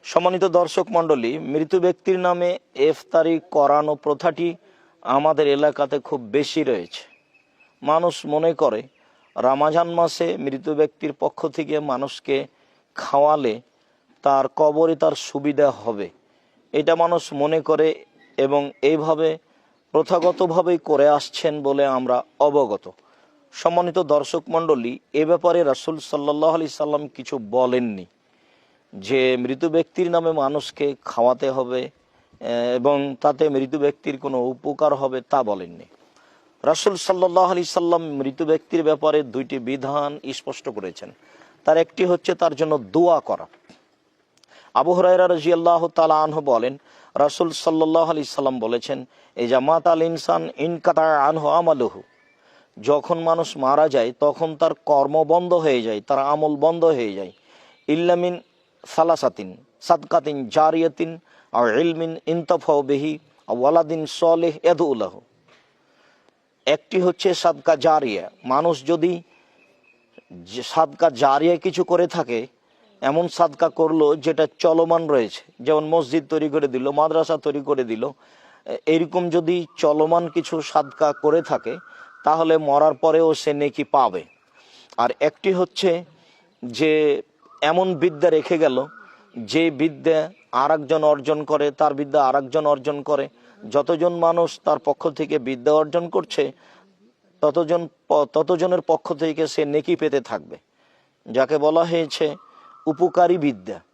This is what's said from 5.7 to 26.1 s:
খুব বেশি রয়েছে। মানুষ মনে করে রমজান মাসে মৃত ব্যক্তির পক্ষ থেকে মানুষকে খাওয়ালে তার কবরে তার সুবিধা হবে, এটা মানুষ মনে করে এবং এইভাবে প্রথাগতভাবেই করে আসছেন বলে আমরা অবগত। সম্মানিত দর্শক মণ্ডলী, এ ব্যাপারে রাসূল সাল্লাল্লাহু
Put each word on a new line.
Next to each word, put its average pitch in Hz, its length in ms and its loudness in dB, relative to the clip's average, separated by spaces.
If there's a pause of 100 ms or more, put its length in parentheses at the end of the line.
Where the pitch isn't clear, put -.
খুব 135 220 -6
বেশি 143 420 -2
রয়েছে। 104 400 -4 (800)
মানুষ 160 440 0
মনে 156 280 0
করে 127 300 0 (540)
রমজান 151 560 2
মাসে 170 440 0
মৃত 135 320 -6
ব্যক্তির 151 440 -2
পক্ষ - 340 -4
থেকে 151 320 -4
মানুষকে 139 680 -4 (480)
খাওয়ালে 139 680 0 (600)
তার 135 220 2 (100)
কবরে 156 400 4
তার 156 200 0
সুবিধা 143 560 0
হবে, 107 380 -8 (640)
এটা 151 220 2
মানুষ 170 380 0
মনে 151 280 0
করে 151 440 0 (320)
এবং 139 340 0 (100)
এইভাবে 156 560 2 (540)
প্রথাগতভাবেই 170 840 2
করে 147 300 2
আসছেন 147 560 0
বলে 139 220 2
আমরা 127 380 0 (160)
অবগত। 135 520 2 (600)
সম্মানিত 175 460 0
দর্শক 147 500 0
মণ্ডলী, 147 500 0 (140)
এ 151 120 2
ব্যাপারে 170 380 2
রাসূল 151 360 -2
সাল্লাল্লাহু 151 540 -2